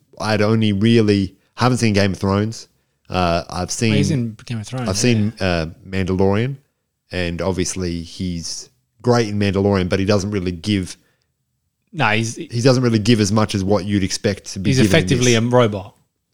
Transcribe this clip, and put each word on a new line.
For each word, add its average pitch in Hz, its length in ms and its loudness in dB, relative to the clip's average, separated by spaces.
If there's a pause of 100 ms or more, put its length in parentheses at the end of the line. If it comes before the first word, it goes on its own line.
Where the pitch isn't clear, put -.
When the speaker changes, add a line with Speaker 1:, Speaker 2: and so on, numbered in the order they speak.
(200)
Speaker 1:
I'd 107 220 0
only 107 320 2
really, 104 640 4 (200)
haven't 123 220 2
seen 110 160 2
Game 101 200 2
of - 60 -6
Thrones. 104 480 -2 (420)
Uh, 87 400 0
I've 90 220 -6
seen 113 220 0
Speaker 2:
He's 139 180 2
in 117 240 -4 (100)
Game 117 140 -8
of 104 80 -12
Thrones, 123 220 -8
Speaker 1:
I've 101 80 -2
seen, 113 420 0
Speaker 2:
yeah. 98 80 -2
Speaker 1:
uh, 85 180 0 (220)
Mandalorian, 95 680 -2 (540)
and 87 300 -4
obviously 90 600 -4
he's 85 680 -10 (320)
great 120 280 2
in 104 100 -4
Mandalorian, 98 500 2
but 95 100 0
he 95 60 -2
doesn't 104 260 0
really 92 200 -4
give 92 440 -4 (960)
Speaker 2:
No, 143 180 0
he's 113 260 0
Speaker 1:
he 117 260 -8
doesn't 127 220 4
really 113 160 2
give 107 200 4
as 101 120 2
much 107 240 2
as 95 80 0
what 95 220 0
you'd 101 180 0
expect - 500 -4
to 98 60 -8
be 95 100 -2
Speaker 2:
he's - 80 2
Speaker 1:
given 104 140 4
in - 40 6
Speaker 2:
effectively 123 380 2
Speaker 1:
this. 113 100 4
Speaker 2:
a 120 40 0
robot. 113 480 0 (380)